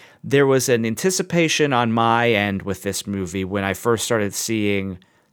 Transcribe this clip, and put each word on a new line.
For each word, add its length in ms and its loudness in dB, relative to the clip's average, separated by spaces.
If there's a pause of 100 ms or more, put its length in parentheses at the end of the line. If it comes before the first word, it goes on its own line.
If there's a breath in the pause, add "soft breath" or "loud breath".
(240 loud breath)
there 240 4
was 220 2
an 160 2
anticipation 880 0
on 180 2
my 400 2
end 300 0
with 220 -6
this 220 -6
movie 380 -4
when 220 -4
I 80 0
first 320 0
started 280 -2
seeing 640 -2 (340 soft breath)